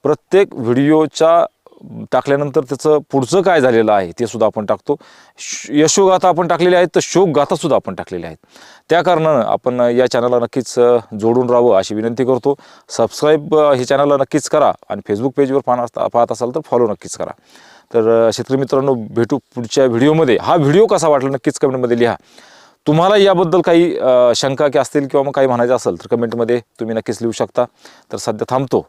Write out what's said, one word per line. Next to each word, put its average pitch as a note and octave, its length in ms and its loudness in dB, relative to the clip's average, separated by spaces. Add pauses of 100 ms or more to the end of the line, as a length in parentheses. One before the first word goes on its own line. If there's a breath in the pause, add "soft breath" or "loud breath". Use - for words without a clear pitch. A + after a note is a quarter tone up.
प्रत्येक F3+ 480 0
व्हिडिओच्या D#3 920 2 (640)
टाकल्यानंतर C#3+ 500 0
त्याचं C#3+ 360 -2 (140)
पुढचं C#3 300 0
काय F3 200 2
झालेलं A2+ 320 2
आहे F#2+ 260 0
ते A#2 80 -2
सुद्धा A2 180 -2
आपण G#2+ 200 -4
टाकतो. G#2+ 300 -4 (420 soft breath)
श-, - 320 -14
यशोगाथा F3+ 580 2
आपण F3 200 0
टाकलेल्या F3 320 2
आहेत, F3+ 160 2
तर F#3+ 80 4
शोकगाथासुद्धा D#3 720 0
आपण G2 200 -4
टाकलेल्या E2+ 320 -12
आहेत. D#2+ 100 -16 (520 loud breath)
त्या E3 120 2
कारणानं D#3 440 2
आपण A2+ 340 -2
या A#2+ 320 2
चॅनलला B2 280 0
नक्कीच, A#2+ 400 -4
अ, A#2+ 180 4 (220)
जोडून A#2+ 300 0
राहावं A#2+ 280 4
अशी F#2+ 180 -2
विनंती A2+ 300 -4
करतो. C3 300 0 (340 loud breath)
सबस्क्राईब, D3+ 680 -2
अ, D3 180 4
हे B2+ 120 -2
चॅनलला C#3+ 320 0
नक्कीच C3+ 320 -4
करा C#3 220 2 (180)
आणि G#2 180 -8
Facebook A2+ 300 -4
पेजवर C3+ 280 0
पाहत B2 140 -2
असता-, - 280 -6
पाहत A#2 240 0
असाल A#2+ 180 -6
तर B2+ 160 -8
फॉलो A#2+ 220 0
नक्कीच - 300 -10
करा. - 140 -10 (640 soft breath)
तर, A2+ 340 2
अ, A2 60 2
शेतकरी C3 240 -4
मित्रांनो, C3+ 360 0
भेटू A2+ 440 -4
पुढच्या A#2+ 480 -2
व्हिडिओमध्ये. C3 560 2
हा A2+ 140 0
व्हिडिओ D#3+ 300 4
कसा F3+ 220 0
वाटला C#3 220 0
नक्कीच C3+ 300 -4
कमेंटमध्ये B2+ 400 0
लिहा. A#2 160 0 (720 soft breath)
तुम्हाला F3 300 2
याबद्दल F#3 440 2
काही, E3+ 360 2
अ, B2 380 4
शंका C#3 320 -2
की C#3+ 120 0
असतील C#3 280 -2
किंवा C#3 160 0
मग C#3 80 -4
काही C3+ 160 0
म्हणायचं A#2+ 280 2
असेल F#2 280 -4
तर A#2+ 120 -2
कमेंटमध्ये A#2 440 -2 (200)
तुम्ही A2+ 160 -6
नक्कीच A2 260 -6
लिहू A#2 100 -4
शकता. A#2+ 340 -4 (460 loud breath)
तर - 60 -10
सध्या A2 320 -6
थांबतो. B2+ 400 -2